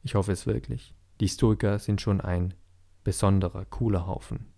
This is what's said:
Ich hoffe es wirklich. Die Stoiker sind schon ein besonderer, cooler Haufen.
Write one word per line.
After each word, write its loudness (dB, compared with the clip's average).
Ich -8
hoffe 2
es -4
wirklich. -6
Die 2
Stoiker 2
sind -2
schon 2
ein -2
besonderer, 2
cooler -2
Haufen. -8